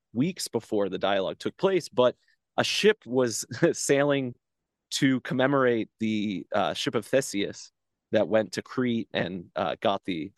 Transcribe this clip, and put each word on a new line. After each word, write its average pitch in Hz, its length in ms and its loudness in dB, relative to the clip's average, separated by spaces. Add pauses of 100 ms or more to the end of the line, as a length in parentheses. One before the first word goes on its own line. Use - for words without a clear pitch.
(120)
weeks 156 360 -2
before 107 400 -2
the 92 100 -6
dialogue 95 400 -2
took - 180 -8
place, 190 320 0
but 127 280 2 (400)
a - 80 2
ship - 420 2
was 120 380 -2 (160)
<laughs> 165 120 4
sailing 139 640 0 (560)
to 135 300 2
commemorate 127 680 2 (120)
the, 107 540 -2
uh, 92 180 0
ship 123 220 -6
of 110 120 -2
Theseus - 640 -2 (420)
that 104 160 2
went 107 240 0
to 110 100 -6
Crete 120 500 -2
and, 92 320 -4 (100)
uh, 90 260 -2
got 98 260 0
the 92 320 -6